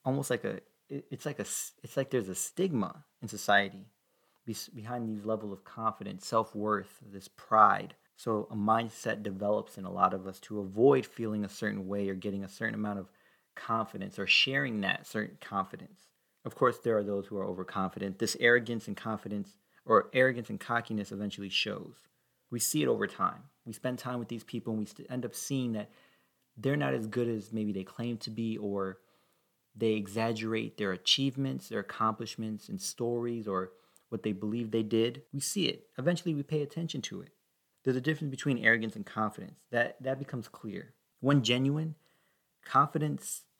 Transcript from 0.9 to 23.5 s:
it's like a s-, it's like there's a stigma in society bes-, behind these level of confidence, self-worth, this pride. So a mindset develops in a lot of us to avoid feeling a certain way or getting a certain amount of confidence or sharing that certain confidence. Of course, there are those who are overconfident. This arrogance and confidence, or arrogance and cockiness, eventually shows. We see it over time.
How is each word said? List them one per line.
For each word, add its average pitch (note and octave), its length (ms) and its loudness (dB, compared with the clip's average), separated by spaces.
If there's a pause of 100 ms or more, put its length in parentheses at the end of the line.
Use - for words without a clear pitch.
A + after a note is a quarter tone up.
it's - 140 -10
like D3 140 -6
a - 20 -6
s-, - 320 -8 (100)
it's - 140 -6
like C3+ 120 -2
there's A2 200 0
a F#2 60 -6
stigma D3+ 680 -2 (180)
in A#2 60 -10
society G2+ 640 2 (560)
bes-, - 240 -8
behind A#2 400 -6
these G#2 160 -6
level G#2+ 260 -2
of G2 140 -12
confidence, G#2 600 -4
self-worth, G#2+ 720 0 (120)
this G2 160 -14
pride. G#2 680 6 (200)
So G#2+ 340 0
a A2+ 60 -10
mindset A2 680 2
develops G#2 540 -2
in G2 60 -10
a F#2 80 -8
lot F#2+ 220 2
of F#2 120 -6
us F#2+ 140 -12
to G#2+ 220 -6
avoid A2+ 440 6
feeling G#2+ 380 -4
a G2 60 -6
certain G#2 360 -4
way G2+ 220 -2
or G2 80 -2
getting G2 300 -6
a F#2+ 40 -14
certain A2+ 260 -4
amount G#2 240 -4
of F#2 120 -12 (440)
confidence G#2 640 -4
or G2+ 80 -4
sharing C3+ 560 2
that F#2+ 240 0
certain - 340 -4
confidence. - 680 -6 (360)
Of - 120 -8
course, B2 240 4
there A2+ 180 2
are G#2 60 2
those G2 240 -2
who G#2+ 100 -8
are G2 80 -4
overconfident. F#2+ 720 -4
This - 220 0
arrogance A#2+ 480 4
and G#2 100 -8
confidence, G2+ 600 -6 (280)
or - 260 6
arrogance B2+ 380 4
and G#2+ 100 -6
cockiness, A2+ 520 -2
eventually G2+ 380 -6
shows. G2 440 -4 (560)
We A#2+ 100 -4
see D3+ 220 2
it C3 60 4
over G#2+ 180 2
time. - 380 -2 (200)